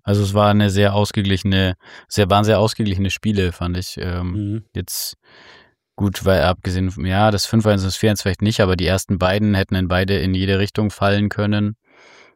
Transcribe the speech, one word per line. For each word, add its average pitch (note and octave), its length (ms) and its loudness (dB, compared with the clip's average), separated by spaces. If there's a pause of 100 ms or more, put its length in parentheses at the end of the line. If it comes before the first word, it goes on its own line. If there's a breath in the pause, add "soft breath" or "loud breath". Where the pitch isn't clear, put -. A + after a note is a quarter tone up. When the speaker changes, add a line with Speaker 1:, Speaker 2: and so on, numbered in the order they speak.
Speaker 1:
Also G2+ 200 2
es F#2+ 100 -2
war G#2 180 4
eine G#2 180 4
sehr G2 240 2
ausgeglichene, G2 840 0 (320 loud breath)
sehr, G2+ 220 0
waren G#2 160 4
sehr G#2+ 140 4
ausgeglichene G2 500 0
Spiele, G2 420 -2
fand F2+ 240 -4
ich. - 220 -8
Ähm, F2+ 340 -6
Speaker 2:
Mhm. G#2 320 -6 (100)
Speaker 1:
jetzt - 440 -8 (800 loud breath)
gut, G2 260 -2
weil F#2 200 2
abgesehen F#2 480 -2
von, F2+ 140 -8
ja, G2 240 2
das G2+ 160 -2
fünf A2 200 0
eins G#2 160 2
und F#2+ 60 -2
das F#2+ 100 -6
vier A2 120 0
eins G2+ 120 -2
vielleicht F#2+ 200 -4
nicht, A2 200 0
aber F#2 160 2
die F2 100 -2
ersten F#2 320 -2
beiden G2+ 340 0
hätten G2 220 0
in F#2 140 0
beide F#2 300 0
in F#2+ 140 0
jede F#2+ 260 0
Richtung G2+ 320 -2
fallen G2+ 360 0
können. G#2 480 -2 (600 soft breath)